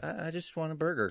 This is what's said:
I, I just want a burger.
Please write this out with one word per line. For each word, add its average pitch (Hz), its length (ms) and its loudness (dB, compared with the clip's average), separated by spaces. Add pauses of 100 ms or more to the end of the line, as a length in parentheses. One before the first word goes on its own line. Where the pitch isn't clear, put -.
I, 160 260 -4
I 165 40 -2
just 170 240 -6
want 160 160 0
a 160 40 -2
burger. 151 360 4